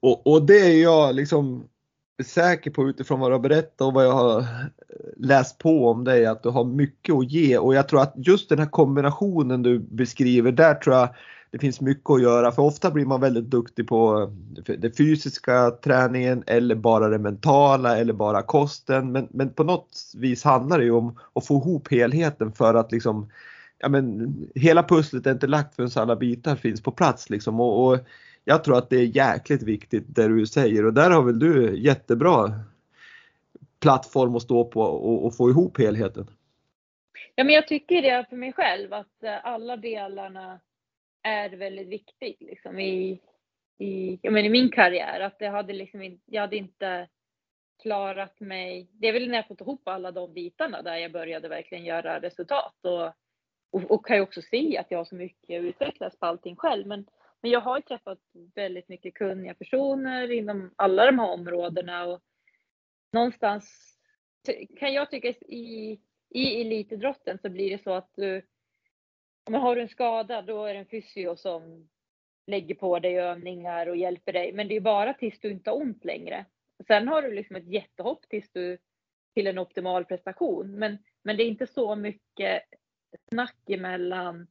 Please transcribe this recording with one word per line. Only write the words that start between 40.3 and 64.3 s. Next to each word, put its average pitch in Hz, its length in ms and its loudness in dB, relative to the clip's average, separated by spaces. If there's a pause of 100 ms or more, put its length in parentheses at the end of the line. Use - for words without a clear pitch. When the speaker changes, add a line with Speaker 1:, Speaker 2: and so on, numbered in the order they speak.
Speaker 2:
är 208 280 -6
väldigt 190 380 -14
viktigt - 520 -16
liksom, 185 380 -18
i, 190 420 -6 (580)
i, 190 440 -8
ja, - 80 -4
men 214 140 0
i 208 40 0
min 247 220 2
karriär. 180 500 0
Att 196 180 -10
det 214 100 -8
hade 202 240 -8
liksom 196 300 -16
in-, 185 240 -20
jag 214 140 -8
hade 202 160 -8
inte 185 520 -10 (760)
klarat 196 580 -8
mig. 185 520 -14
Det 220 160 -4
är 220 40 -2
väl 240 160 -4
när 240 80 -4
jag 220 120 -6
fått 196 120 -20
ihop 233 280 -12
alla 185 220 -10
de 175 240 -14
bitarna 180 480 -10
där 165 140 -10
jag 170 160 -12
började 165 360 -12
verkligen 165 360 -16
göra 165 360 -8
resultat. 175 640 -8
Och, 170 300 -6 (580)
och, 190 200 -6
och 214 160 -2
kan 240 100 0
ju 196 60 2
också 185 200 -10
se 277 360 -4
att 180 120 -12
jag 180 80 -6
har 170 60 -8
så 180 100 -20
mycket 175 480 -14
utvecklas - 540 -10
på - 100 -8
allting 175 300 -10
själv. 220 300 -4
Men, 202 200 -14 (340)
men 233 100 -6
jag 240 100 2
har 254 180 -6
ju 294 40 -10
träffat 208 360 -16 (360)
väldigt 180 340 -12
mycket 180 260 -18
kunniga 190 400 -8
personer 262 760 -6
inom 208 460 -8
alla 196 300 2
de 262 120 4
här 214 120 -2
områdena. 175 760 -8
Och 175 140 -12 (920)
någonstans 220 840 -4 (500)